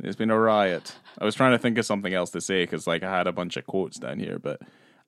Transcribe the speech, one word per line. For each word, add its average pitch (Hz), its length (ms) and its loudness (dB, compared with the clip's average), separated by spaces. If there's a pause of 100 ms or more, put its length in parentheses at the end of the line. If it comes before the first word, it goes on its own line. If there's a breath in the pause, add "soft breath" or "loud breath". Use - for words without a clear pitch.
It's 98 140 -6
been 110 140 0
a 110 100 4
riot. 104 560 2 (220 loud breath)
I - 80 -2
was 107 80 0
trying 131 180 6
to 117 60 6
think 117 180 0
of 113 80 0
something 98 300 -2
else 90 160 0
to 85 100 -6
say 92 260 2
'cause, 82 200 -6
like, 85 160 0
I 95 120 -4
had 90 120 2
a 90 60 0
bunch 87 260 -6
of - 80 -8
quotes 95 320 -4
down 67 200 -8
here, - 200 -6
but - 240 -8 (440 loud breath)